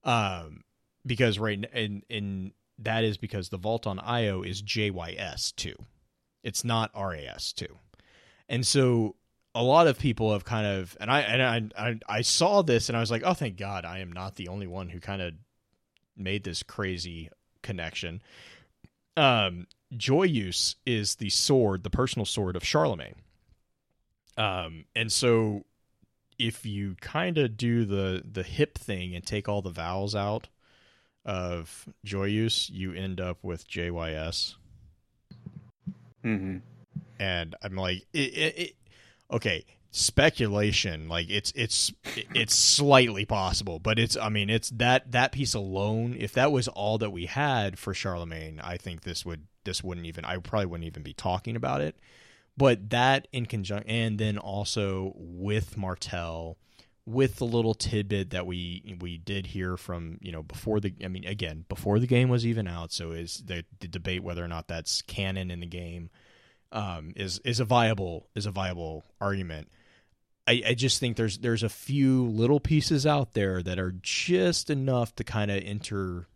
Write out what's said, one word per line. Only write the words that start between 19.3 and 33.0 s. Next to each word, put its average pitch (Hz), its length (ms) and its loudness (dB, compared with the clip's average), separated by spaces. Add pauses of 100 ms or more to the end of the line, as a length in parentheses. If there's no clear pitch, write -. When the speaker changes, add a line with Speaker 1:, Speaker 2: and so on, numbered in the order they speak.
Speaker 1:
Joyus 131 760 2 (120)
is 110 300 0
the 101 140 -4
sword, 104 540 4
the 104 60 -4
personal 127 360 0
sword 92 300 -2
of 87 80 -6
Charlemagne. 90 520 0 (1200)
Um, 90 500 -4 (100)
and 113 160 -2
so 113 520 4 (720)
if 113 260 -4
you 101 360 -4
kinda 160 480 0
do 117 360 2
the, 95 400 0
the 95 180 -6
hip - 360 -2
thing 90 360 -6
and 87 100 -10
take 104 240 -4
all 104 140 0
the 92 80 -6
vowels 92 440 -4
out 104 340 -2 (760)
of 90 600 -6 (180)
Joyus, 101 680 0
you 95 240 -4
end 92 260 -4